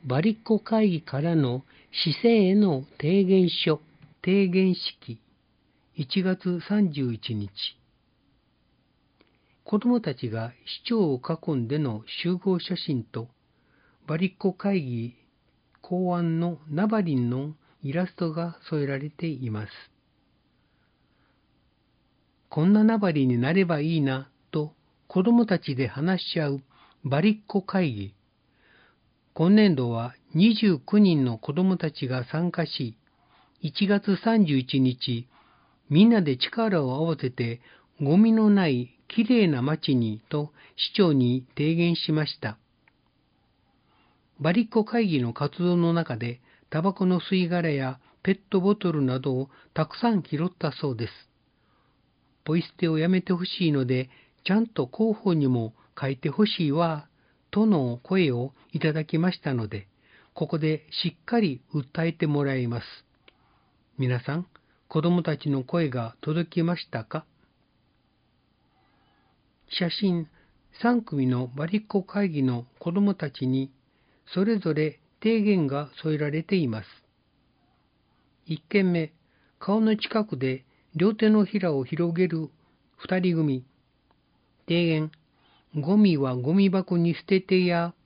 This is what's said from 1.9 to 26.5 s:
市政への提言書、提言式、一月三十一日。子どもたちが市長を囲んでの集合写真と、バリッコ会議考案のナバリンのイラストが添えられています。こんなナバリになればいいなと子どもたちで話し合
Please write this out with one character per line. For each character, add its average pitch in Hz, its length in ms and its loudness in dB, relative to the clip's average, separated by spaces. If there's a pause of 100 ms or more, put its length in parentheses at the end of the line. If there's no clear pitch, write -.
市 - 200 -2
政 233 180 0
へ 202 260 4
の 175 320 2 (120)
提 185 260 2
言 185 260 6
書、 - 320 -2 (420)
提 196 220 4
言 185 300 2
式、 - 440 -12 (720)
一 131 280 -2
月 180 460 -2
三 202 240 2
十 135 200 -2
一 113 220 -8
日。 104 160 -6 (2250)
子 214 160 -2
ど 240 80 0
も 240 120 2
た 147 140 -6
ち 117 160 -8
が 113 220 -8 (320)
市 - 40 -10
長 202 240 2
を 127 80 -4
囲 165 320 -4
ん 120 160 -2
で 147 100 -2
の 117 260 -4 (180)
集 175 140 -2
合 180 240 -2
写 - 160 -8
真 135 260 -4
と、 113 260 -12 (800)
バ 156 100 -4
リ 185 140 -2
ッ - 80 -20
コ 190 140 -2
会 196 300 -2
議 120 340 -6 (680)
考 180 340 -2
案 165 220 0
の 170 220 -2 (100)
ナ 175 160 0
バ 214 140 0
リ 160 160 0
ン 123 120 0
の 139 280 -6 (260)
イ 135 100 -6
ラ 180 140 -2
ス - 80 -12
ト 165 180 -4
が 170 260 -6 (120)
添 151 140 -2
え - 20 -4
ら 139 120 -4
れ 143 120 -8
て - 160 -8
い 127 240 -6
ま 107 160 -6
す。 - 60 -18 (2750)
こ 151 160 0
ん 190 80 6
な 214 120 6
ナ 226 140 4
バ 202 120 2
リ 143 160 2
に 123 100 2
な 127 160 0
れ 190 120 4
ば 165 160 0
い 160 160 0
い 156 40 2
な 135 300 -2 (220)
と 151 220 -4 (340)
子 185 160 0
ど 233 80 4
も 233 120 6
た 190 140 0
ち 143 160 -6
で 127 140 -2
話 170 340 -2
し - 180 -6
合 147 100 -2